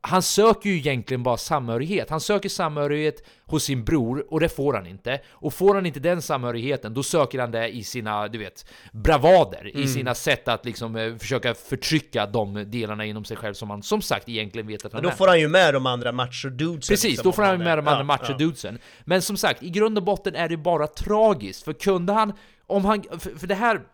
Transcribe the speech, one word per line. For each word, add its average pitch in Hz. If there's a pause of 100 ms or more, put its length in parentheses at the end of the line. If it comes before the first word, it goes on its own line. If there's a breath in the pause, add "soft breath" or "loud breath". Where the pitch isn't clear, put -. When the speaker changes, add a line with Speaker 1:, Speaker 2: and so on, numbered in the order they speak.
Speaker 1:
Han 185
söker 208
ju 180
egentligen 131
bara 120
samhörighet. 135
Han 156
söker 202
samhörighet 147 (220 soft breath)
hos 156
sin 127
bror 127
och 160
det 165
får 139
han 98
inte. 98 (100)
Och -
får 196
han 190
inte 147
den 170
samhörigheten, 123
då 135
söker 135
han 120
det 113
i 123
sina, 107
du 113
vet, 98 (260 loud breath)
bravader, 139
i -
Speaker 2:
Mm. 139
Speaker 1:
sina 127
sätt -
att 117
liksom, 113
eh, 113
försöka 120
förtrycka -
de 104
delarna 107
inom 107
sig 110
själv 107
som 104
han 104
som 214
sagt -
egentligen 107
vet 107
att 107
han 113
Speaker 2:
Men -
då -
Speaker 1:
är. -
Speaker 2:
får 190
han 175
ju 151
med 165
de 131
andra 120
macho-dudesen, 131
Speaker 1:
Precis, 202
Speaker 2:
liksom, 185
Speaker 1:
då 185
får 214
Speaker 2:
om 202
Speaker 1:
han 185
Speaker 2:
han 170
Speaker 1:
med 170
Speaker 2:
är 156
Speaker 1:
de 147
andra 147 (240)
Speaker 2:
Ja, -
ja. 127
Speaker 1:
macho-dudesen. 131 (240 loud breath)
Men 180
som 196
sagt, -
i 185
grund 214
och 190
botten 185
är 165
det 165
bara 151
tragiskt. 202
För 151
kunde 190
han, 214 (340 soft breath)
om 196
han, 208 (160)
för, 147
för 170
det 190
här 214 (120)